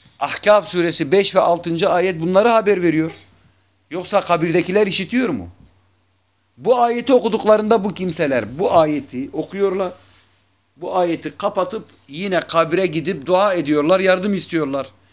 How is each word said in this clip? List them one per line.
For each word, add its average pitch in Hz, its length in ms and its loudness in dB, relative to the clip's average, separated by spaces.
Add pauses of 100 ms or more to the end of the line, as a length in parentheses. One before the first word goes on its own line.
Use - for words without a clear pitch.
(200)
Ahkaf 202 480 2
suresi 165 440 -2
beş 190 220 2
ve 190 60 4
altıncı 170 500 0
ayet 175 300 0
bunları 190 280 2
haber 208 340 2
veriyor. 160 300 0 (760)
Yoksa 180 300 -2
kabirdekiler 175 640 2
işitiyor 196 420 -2
mu? 95 220 -8 (1080)
Bu 226 240 0
ayeti 240 320 0
okuduklarında 214 720 2
bu 202 100 -4
kimseler 139 640 -2
bu 190 140 0
ayeti 147 600 0
okuyorlar. 185 600 -4 (880)
Bu 175 140 -6
ayeti 165 420 -2
kapatıp 196 460 -4 (240)
yine 175 320 -4
kabire 165 460 0
gidip 156 400 -6
dua 185 280 2
ediyorlar, 151 460 2
yardım 190 340 0
istiyorlar. 143 520 -4 (260)